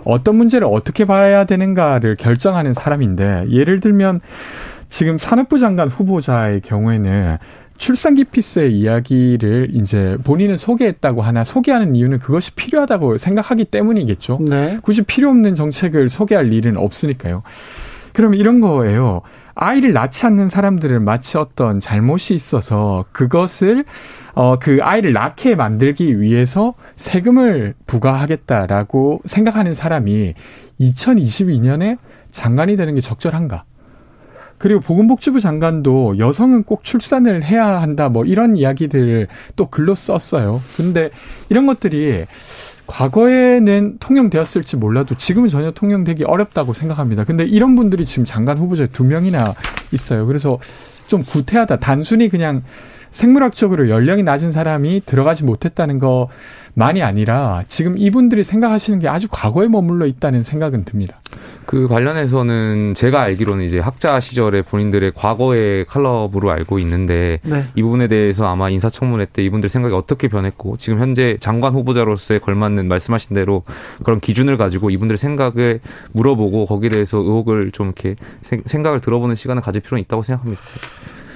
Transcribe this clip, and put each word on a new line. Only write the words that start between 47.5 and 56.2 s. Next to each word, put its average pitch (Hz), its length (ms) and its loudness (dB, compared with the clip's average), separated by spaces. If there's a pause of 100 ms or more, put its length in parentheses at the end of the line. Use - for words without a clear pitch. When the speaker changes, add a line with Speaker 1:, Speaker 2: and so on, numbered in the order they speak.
Speaker 1:
분들이 190 280 2
지금 131 200 -2
장관 123 340 -2
후보자에 165 300 -2
두 - 160 -2
명이나 147 500 0 (380)
있어요. 117 340 -4
그래서 139 320 -2 (480)
좀 190 180 0
구태하다. 156 520 0
단순히 160 520 2
그냥 160 340 -2 (500)
생물학적으로 220 760 2
연령이 131 340 2
낮은 160 300 0
사람이 160 520 -2
들어가지 151 400 2
못했다는 143 540 -2
것만이 127 1040 -2